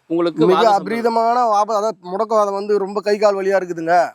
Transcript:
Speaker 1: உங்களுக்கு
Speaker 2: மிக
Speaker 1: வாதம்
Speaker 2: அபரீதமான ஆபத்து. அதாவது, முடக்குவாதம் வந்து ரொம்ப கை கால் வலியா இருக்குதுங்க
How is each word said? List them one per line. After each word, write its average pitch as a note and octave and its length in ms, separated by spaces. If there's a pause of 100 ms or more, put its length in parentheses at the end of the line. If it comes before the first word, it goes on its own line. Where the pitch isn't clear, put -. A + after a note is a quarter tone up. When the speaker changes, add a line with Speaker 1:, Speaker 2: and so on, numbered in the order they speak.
Speaker 1:
உங்களுக்கு E3 400
Speaker 2:
மிக F#3 120
Speaker 1:
வாதம் A3 140
Speaker 2:
அபரீதமான A3+ 680
ஆபத்து. G#3+ 340
அதாவது, G#3+ 280
முடக்குவாதம் G3+ 520
வந்து G#3 240
ரொம்ப G3+ 220
கை G#3 180
கால் G3+ 180
வலியா F#3+ 260
இருக்குதுங்க E3+ 520